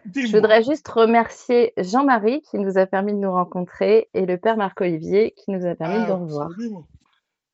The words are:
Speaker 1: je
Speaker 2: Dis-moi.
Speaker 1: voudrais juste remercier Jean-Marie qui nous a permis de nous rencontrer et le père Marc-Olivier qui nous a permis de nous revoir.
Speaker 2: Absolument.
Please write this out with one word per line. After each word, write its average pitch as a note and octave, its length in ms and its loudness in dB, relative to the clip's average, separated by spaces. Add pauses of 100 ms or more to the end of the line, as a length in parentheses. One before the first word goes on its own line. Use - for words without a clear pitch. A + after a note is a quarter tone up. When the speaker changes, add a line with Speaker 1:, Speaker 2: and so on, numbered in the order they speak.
Speaker 1:
je G3 60 -14
Speaker 2:
Dis-moi. A3 280 0
Speaker 1:
voudrais A3 240 6
juste C#4+ 240 -4
remercier A#3 880 2
Jean-Marie A#3+ 680 0
qui - 160 -8
nous F#3+ 180 -2
a F#3+ 80 4
permis G3 280 -2
de G#3 40 -4
nous G3 140 -2
rencontrer F3+ 840 0
et F#3 120 -2
le F3+ 120 -2
père A3 200 0
Marc-Olivier F#3 760 -2
qui - 160 -12
nous F3+ 140 -4
a F3 100 -4
permis F#3+ 280 -4
de G#3+ 40 -4
nous F#3+ 120 -2
revoir. D3+ 320 -8
Speaker 2:
Absolument. G3+ 360 -12 (680)